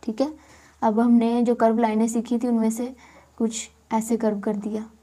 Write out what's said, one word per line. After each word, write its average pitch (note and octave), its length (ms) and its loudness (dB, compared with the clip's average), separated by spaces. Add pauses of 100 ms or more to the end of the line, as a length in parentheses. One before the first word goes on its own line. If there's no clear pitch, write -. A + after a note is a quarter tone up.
ठीक A3 180 -6
है, D4+ 120 -2 (480)
अब A3+ 180 2
हमने A#3 420 4
जो A#3+ 140 2
curve A3+ 240 2
लाइनें A3 280 2
सीखी A#3 320 -2
थी B3+ 80 -2
उनमें A3+ 240 2
से B3 240 -8 (420)
कुछ A3+ 320 -4 (240)
ऐसे A3 240 -2
curve G#3+ 220 -2
कर G#3+ 160 -2
दिया। G#3+ 340 -8 (140)